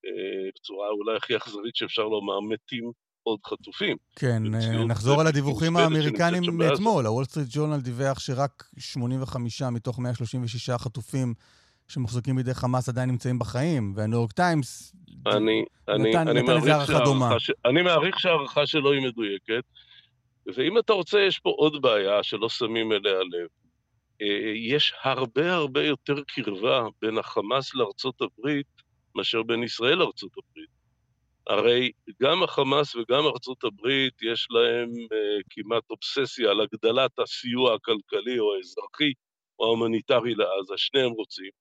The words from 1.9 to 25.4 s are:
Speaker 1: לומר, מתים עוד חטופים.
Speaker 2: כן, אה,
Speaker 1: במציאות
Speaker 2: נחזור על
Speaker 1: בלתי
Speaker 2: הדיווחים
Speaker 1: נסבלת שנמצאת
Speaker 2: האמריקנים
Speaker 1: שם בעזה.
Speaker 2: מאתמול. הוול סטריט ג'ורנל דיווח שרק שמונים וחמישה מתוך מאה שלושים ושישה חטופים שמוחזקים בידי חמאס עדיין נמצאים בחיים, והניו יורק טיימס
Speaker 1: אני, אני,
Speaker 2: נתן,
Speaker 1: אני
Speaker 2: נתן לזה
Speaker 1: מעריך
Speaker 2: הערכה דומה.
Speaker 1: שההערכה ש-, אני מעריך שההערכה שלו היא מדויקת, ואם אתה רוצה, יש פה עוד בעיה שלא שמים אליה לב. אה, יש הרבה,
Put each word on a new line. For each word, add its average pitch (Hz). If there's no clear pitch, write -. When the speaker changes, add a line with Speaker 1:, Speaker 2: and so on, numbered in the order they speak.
Speaker 1:
לומר, 101
מתים 113
עוד 110
חטופים. 113
Speaker 2:
כן, 135
אה, 110
Speaker 1:
במציאות 113
Speaker 2:
נחזור 113
על 160
Speaker 1:
בלתי 160
Speaker 2:
הדיווחים 160
Speaker 1:
נסבלת 165
שנמצאת 151
Speaker 2:
האמריקנים 175
Speaker 1:
שם 170
בעזה. 165
Speaker 2:
מאתמול. 180
הוול 113
סטריט 143
ג'ורנל 151
דיווח 127
שרק 135
שמונים 127
וחמישה 127
מתוך 120
מאה 123
שלושים 123
ושישה 120
חטופים 123
שמוחזקים 123
בידי 127
חמאס 127
עדיין 127
נמצאים 123
בחיים, 117
והניו 107
יורק 113
טיימס 165
Speaker 1:
אני, 110
אני, 107
Speaker 2:
נתן, 165
Speaker 1:
אני 117
Speaker 2:
נתן 123
לזה -
Speaker 1:
מעריך 147
Speaker 2:
הערכה 147
דומה. 135
Speaker 1:
שההערכה 120
ש-, -
אני 143
מעריך 180
שההערכה 147
שלו 143
היא 135
מדויקת, 113
ואם 160
אתה 220
רוצה, 196
יש 196
פה -
עוד 147
בעיה 104
שלא 110
שמים 113
אליה 101
לב. 87
אה, 104
יש 120
הרבה, 135